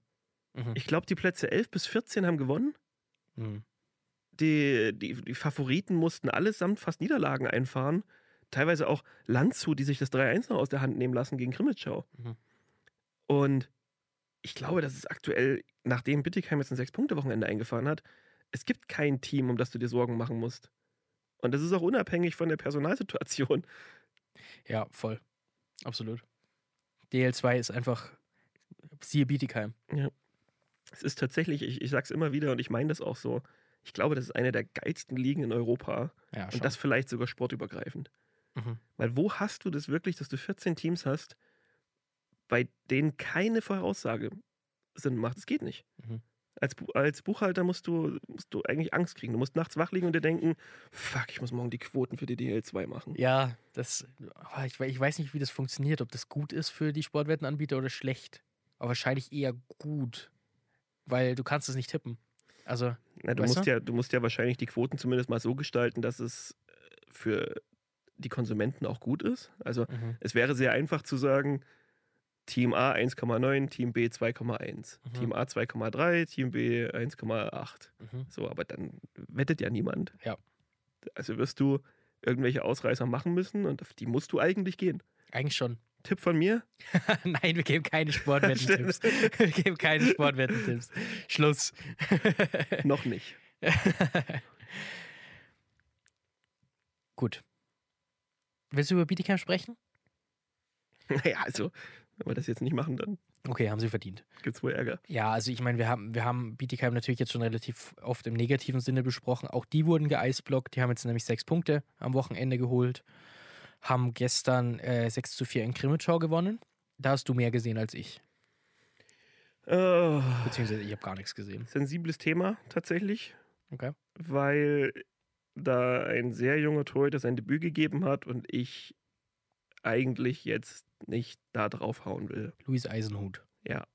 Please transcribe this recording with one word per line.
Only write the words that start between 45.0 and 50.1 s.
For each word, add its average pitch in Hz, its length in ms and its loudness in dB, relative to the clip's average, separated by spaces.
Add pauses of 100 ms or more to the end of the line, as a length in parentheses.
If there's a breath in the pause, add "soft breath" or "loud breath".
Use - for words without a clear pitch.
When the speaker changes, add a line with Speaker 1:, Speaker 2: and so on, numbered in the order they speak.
Speaker 2:
macht? 117 200 -2
Das - 80 -12
geht 294 160 -2
nicht. - 240 -10 (200)
Speaker 1:
Mhm. 113 160 -8 (380)
Speaker 2:
Als 139 140 0
Bu-, - 200 -12
als 143 280 2
Buchhalter 190 420 0
musst 180 220 0
du, 160 320 0 (100)
musst - 240 -14
du - 120 -4
eigentlich 151 300 0
Angst 175 220 0
kriegen. 117 180 -6
Du 110 60 0
musst 131 160 0
nachts 165 220 -2
wach 165 140 0
liegen 180 160 0
und 165 60 0